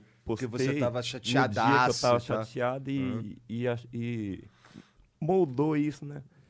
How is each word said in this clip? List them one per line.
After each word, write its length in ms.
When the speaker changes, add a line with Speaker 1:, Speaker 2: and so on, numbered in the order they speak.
Speaker 1:
Porque 220
Speaker 2:
postei 280
Speaker 1:
você 40
tava 220
Speaker 2:
no 20
dia 180
que 60
eu 60
Speaker 1:
chateadaço, 720
Speaker 2:
tava 180
Speaker 1:
tá? 0
Speaker 2:
chateado 460
e, 100
Speaker 1:
Aham. 240
Speaker 2:
e 200
ach-, 240
e 520
moldou 560
isso, 280
né? 180